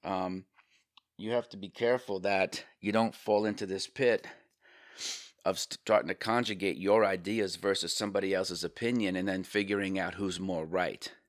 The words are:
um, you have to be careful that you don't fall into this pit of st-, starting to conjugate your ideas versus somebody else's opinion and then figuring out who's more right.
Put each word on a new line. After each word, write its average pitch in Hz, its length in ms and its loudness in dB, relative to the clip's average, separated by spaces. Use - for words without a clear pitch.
um, 92 420 -2
you 104 140 -6
have 120 180 0
to 110 80 -14
be 98 120 -10
careful 117 500 0
that 95 440 0
you 101 120 -2
don't 113 240 2
fall 107 300 2
into 104 200 -2
this 95 220 -4
pit 120 400 2
of 95 140 2
st-, - 240 -8
starting 98 280 4
to 92 40 -2
conjugate 107 640 0
your 101 260 6
ideas 98 520 0
versus 95 360 0
somebody 101 400 0
else's 92 320 0
opinion 110 520 0
and 92 120 -2
then 95 140 -2
figuring 98 560 0
out 87 180 -2
who's 92 240 -4
more 92 240 -4
right. 82 480 -2